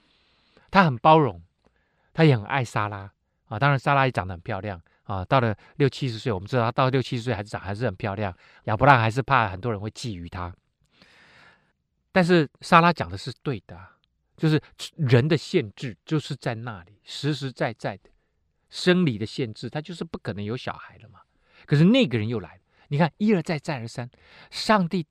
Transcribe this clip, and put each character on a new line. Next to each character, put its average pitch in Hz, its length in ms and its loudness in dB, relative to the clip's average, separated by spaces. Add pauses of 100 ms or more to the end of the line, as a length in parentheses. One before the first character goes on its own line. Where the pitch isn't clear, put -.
(720)
他 190 140 4
很 139 120 2
包 160 220 8
容， 101 240 0 (720)
他 165 100 4
也 147 100 8
很 104 120 -2
爱 131 180 -2
撒 107 240 -4
拉 101 240 -12 (340)
啊。 110 120 -8
当 139 100 2
然， 139 100 2
撒 143 140 0
拉 135 140 4
也 131 40 -2
长 95 160 -4
得 92 60 -10
很 87 80 -12
漂 98 200 -6
亮 95 200 -8 (220)
啊。 95 220 -6
到 135 160 2
了 113 140 2 (220)
六 147 100 4
七 131 220 -4
十 110 100 -6
岁， 117 140 -4
我 95 60 -4
们 98 100 -12
知 131 80 -4
道 120 80 2
她 113 80 -2
到 131 160 2
六 131 140 0
七 127 160 -6
十 113 40 -6
岁 120 120 -4
还 101 80 -6
是 104 80 -14
长-， - 120 -8
还 95 120 -8
是 110 100 -6
很 110 100 -4
漂 98 200 -6
亮。 98 200 -4 (300)
亚 110 100 -2
伯 120 120 2
拉 139 80 8
罕 120 80 4
还 113 80 2
是 123 120 -2
怕 123 260 0
很 92 120 -10
多 123 100 -6
人 104 80 -6
会 107 120 -8
觊 - 180 -14
觎 87 220 -10
她， 90 240 -10 (1600)
但 185 140 4
是 165 240 4 (140)
撒 170 180 6
拉 170 100 6
讲 95 200 -4
的 92 80 -8
是 - 120 -12 (120)
对 123 240 -8
的 87 100 -16
啊， 90 220 -20 (380)
就 160 120 0
是 156 120 4 (360)
人 127 320 4
的 160 80 2
限 127 380 -4
制 117 220 -10 (100)
就 156 120 -2
是 - 160 -6
在 127 200 -8
那 110 300 -12
里， 101 180 -20
实 - 320 -6
实 135 180 -8
在 131 220 -4
在 113 240 -8
的 - 120 -20 (600)
生 180 340 2
理 123 140 0
的 107 80 -4
限 117 260 -6
制， 120 160 -12
他 156 120 -8
就 160 140 -14
是 - 80 -14
不 175 160 -10
可 - 140 -8
能 95 100 -8
有 104 140 -6
小 - 160 -10
孩 - 260 -20
了 - 120 -20
嘛。 - 100 -20 (460)
可 147 100 2
是 151 80 6
那 233 220 6
个 120 100 -2
人 104 100 0
又 117 140 -4
来 87 140 -14
了， - 60 -20 (280)
你 147 100 -2
看， 160 200 2
一 214 140 2
而 175 100 2
再， 156 160 -4
再 143 200 -6
而 113 100 -10
三， 120 200 -10 (420)
上 196 380 2
帝 170 220 -2